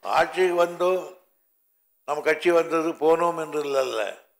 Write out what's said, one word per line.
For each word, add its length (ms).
ஆட்சிக்கு 600
வந்தோம், 380
நம்ம 160
கட்சி 280
வந்தது, 400
போனோம் 480
என்று 240
இல்லல்ல 380